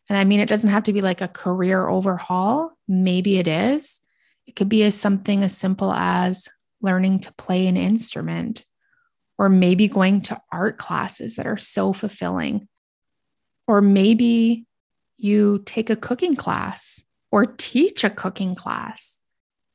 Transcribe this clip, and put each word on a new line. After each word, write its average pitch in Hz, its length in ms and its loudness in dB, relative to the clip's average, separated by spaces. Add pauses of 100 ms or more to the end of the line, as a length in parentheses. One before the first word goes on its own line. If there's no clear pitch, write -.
And 202 100 0
I 196 60 4
mean, 202 160 4
it 214 80 0
doesn't 214 220 2
have 208 140 2
to 208 80 0
be, 202 80 0
like, 185 200 -2
a 185 80 -4
career 185 580 -2
overhaul. 190 880 -2 (160)
Maybe 185 500 2
it 175 80 -2
is. 214 540 -2 (440)
It - 120 -20
could 196 120 0
be 214 140 4
as 208 120 4
something 196 480 0
as 190 140 -2
simple 190 360 -2
as 180 560 -2 (340)
learning 190 380 0
to - 140 -12
play 185 340 -2
an 180 80 2
instrument, 180 880 -4 (720)
or 196 100 4
maybe 185 400 6
going 196 340 2
to - 280 -10
art 185 260 -4
classes - 600 -6
that - 100 -8
are 220 100 -4
so - 360 -2
fulfilling. 87 760 -6 (960)
Or 208 140 4
maybe 226 840 4 (500)
you 208 480 2
take 226 240 -4
a 220 80 0
cooking 254 400 -2
class - 680 -6 (280)
or 208 160 4
teach - 580 -2
a 202 60 0
cooking 185 440 -6
class. - 640 -10 (540)